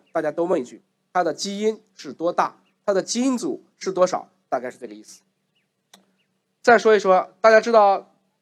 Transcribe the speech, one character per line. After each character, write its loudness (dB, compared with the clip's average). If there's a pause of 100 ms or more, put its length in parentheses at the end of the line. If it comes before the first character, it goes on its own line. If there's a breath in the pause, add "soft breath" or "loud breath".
(120)
大 -6
家 -6
都 -6
问 -2
一 -8
句， -18 (300)
它 -2
的 -4
基 -10
因 -4 (140)
是 -16
多 -4
大？ -4 (280)
它 -2
的 -2
基 -6
因 -2
组 -8 (140)
是 -8
多 2
少？ -6 (180)
大 -4
概 -12
是 -20
这 -16
个 -16
意 -20
思。 -20 (1400)
再 6
说 4
一 2
说， 0
大 4
家 6
知 -4
道 2 (260)